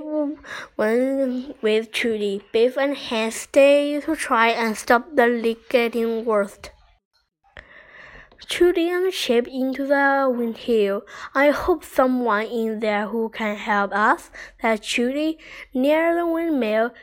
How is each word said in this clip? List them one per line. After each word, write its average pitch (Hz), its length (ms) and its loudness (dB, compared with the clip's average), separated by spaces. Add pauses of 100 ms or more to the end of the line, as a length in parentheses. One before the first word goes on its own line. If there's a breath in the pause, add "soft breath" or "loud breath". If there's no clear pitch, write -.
(760 loud breath)
went 254 840 -2
with 220 300 -2
Trudy. 208 500 -2 (100)
Biff 240 240 2
and 277 200 0
Hans 226 400 -4 (100)
stayed 285 600 4
to 320 100 -2
try 226 320 2
and 226 280 0
stop 240 280 2 (100)
the 240 140 4
leak 226 400 -4
getting 226 560 -2
worse. 208 340 -2 (1900 loud breath)
Trudy 349 380 2
and 359 220 0
Chip 240 340 0
into 262 400 -4
the 277 400 2 (100)
windmill. 220 680 -2 (260 loud breath)
"I 285 180 4
hope 320 340 0
someone 247 640 0
in 220 340 -4
there 214 260 -2
who 226 240 -4
can 214 240 -4
help 202 400 -2
us," 226 360 2 (300 loud breath)
said 220 220 0
Trudy. 294 560 -2 (340 loud breath)
Near 311 460 2
the 339 80 -2
windmill, 254 640 0 (120)